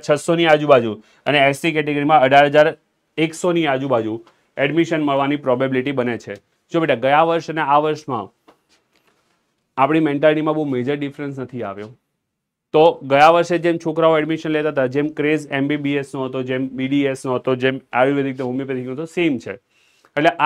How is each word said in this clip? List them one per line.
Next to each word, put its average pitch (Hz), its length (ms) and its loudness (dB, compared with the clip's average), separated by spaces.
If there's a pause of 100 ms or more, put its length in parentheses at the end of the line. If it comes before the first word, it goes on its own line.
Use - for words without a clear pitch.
છસો 151 340 0
ની 170 120 2
આજુબાજુ 139 420 4 (320)
અને 143 120 2 (100)
એસ 139 120 -2
ટી 165 160 -2
કેટેગરીમાં 147 520 2
અઢાર 139 260 8
હજાર 151 140 6 (580)
એકસો 165 320 -4
ની 160 160 0
આજુબાજુ 120 420 -2 (400)
એડમિશન 151 520 0
મળવાની 139 380 0
પ્રોબેબિલિટી 131 540 -2
બને 120 240 -4
છે. 101 120 -12 (360)
જો 165 100 0
બેટા, 135 240 0
ગયા 147 240 4
વર્ષ 165 240 -4
અને 160 80 -4
આ 143 240 2
વર્ષમાં 139 420 -6 (1500)
આપણી 156 340 2
મેન્ટાલિટીમાં 156 500 0
બહુ 147 140 -4
મેજર 127 260 -2
ડિફરન્સ 139 460 -10
નથી 120 240 -10
આવ્યો. 104 200 -12 (840)
તો 156 100 6 (300)
ગયા 151 200 8
વર્ષે 175 300 0
જેમ 170 220 0
છોકરાઓ 160 340 2
એડમિશન 156 380 -4
લેતા 151 180 -4
હતા, 127 180 0
જેમ 147 140 -2 (100)
ક્રેઝ 147 300 -2 (100)
એમ 139 140 -2
બી 147 160 -4
બી 143 140 -2
એસ 139 120 -14
નો 131 140 -6
હતો, 131 140 -6 (100)
જેમ 131 260 -4
બી 131 140 -4
ડી 139 180 0
એસ 131 160 -10
નો 127 140 -2
હતો, 131 140 -2 (100)
જેમ 131 180 -2 (100)
આયુર્વેદિક 135 460 0
ને 139 100 -6
હોમિયોપેથિક 131 380 -6
નો 127 100 -10
હતો, 160 100 -10 (100)
સેમ 160 280 -2
છે. 98 140 -12 (580)
એટલે 156 140 4 (160)